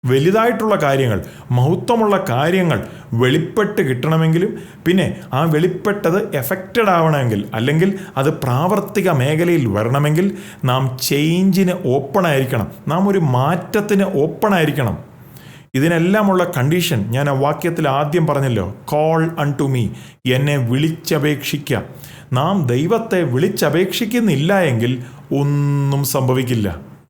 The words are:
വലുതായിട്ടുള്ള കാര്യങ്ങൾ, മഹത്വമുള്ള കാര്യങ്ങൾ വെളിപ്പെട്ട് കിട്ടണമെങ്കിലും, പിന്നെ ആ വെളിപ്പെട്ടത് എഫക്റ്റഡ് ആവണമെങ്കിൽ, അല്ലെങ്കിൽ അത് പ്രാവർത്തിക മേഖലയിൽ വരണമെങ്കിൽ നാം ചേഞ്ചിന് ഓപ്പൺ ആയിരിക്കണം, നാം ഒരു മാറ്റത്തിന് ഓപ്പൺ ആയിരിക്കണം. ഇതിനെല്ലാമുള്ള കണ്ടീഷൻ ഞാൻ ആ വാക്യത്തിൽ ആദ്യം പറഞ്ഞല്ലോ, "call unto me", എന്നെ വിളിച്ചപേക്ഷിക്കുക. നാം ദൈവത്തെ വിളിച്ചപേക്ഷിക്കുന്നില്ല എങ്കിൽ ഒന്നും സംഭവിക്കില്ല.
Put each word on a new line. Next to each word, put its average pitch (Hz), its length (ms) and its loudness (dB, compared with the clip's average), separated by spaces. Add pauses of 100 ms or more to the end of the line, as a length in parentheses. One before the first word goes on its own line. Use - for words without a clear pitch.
വലുതായിട്ടുള്ള 208 680 2
കാര്യങ്ങൾ, 135 460 0 (300)
മഹത്വമുള്ള 185 800 2
കാര്യങ്ങൾ 151 540 0 (300)
വെളിപ്പെട്ട് 165 680 0
കിട്ടണമെങ്കിലും, 160 760 0 (280)
പിന്നെ 175 340 0 (140)
ആ 131 100 0
വെളിപ്പെട്ടത് 175 920 -2
എഫക്റ്റഡ് 190 520 -2
ആവണമെങ്കിൽ, 143 640 2
അല്ലെങ്കിൽ 156 460 0 (180)
അത് 139 160 0
പ്രാവർത്തിക 180 760 -2
മേഖലയിൽ 156 580 2
വരണമെങ്കിൽ 143 720 0 (280)
നാം 127 360 0
ചേഞ്ചിന് 180 720 2 (160)
ഓപ്പൺ 139 400 0
ആയിരിക്കണം, 131 400 0 (200)
നാം 180 220 0
ഒരു 196 100 2
മാറ്റത്തിന് 180 840 0
ഓപ്പൺ 185 500 0
ആയിരിക്കണം. 143 600 0 (580)
ഇതിനെല്ലാമുള്ള 180 720 2 (140)
കണ്ടീഷൻ 135 540 0
ഞാൻ 139 180 0
ആ 139 40 0
വാക്യത്തിൽ 156 540 0
ആദ്യം 147 400 0
പറഞ്ഞല്ലോ, 123 480 -2 (180)
"call 160 360 2 (140)
unto 143 320 -2
me", 117 120 0 (460)
എന്നെ 143 240 2
വിളിച്ചപേക്ഷിക്കുക. 143 1300 -2 (500)
നാം 156 340 0
ദൈവത്തെ 180 560 0
വിളിച്ചപേക്ഷിക്കുന്നില്ല 185 1400 0
എങ്കിൽ 123 440 0 (360)
ഒന്നും 143 680 0
സംഭവിക്കില്ല. 127 720 0 (340)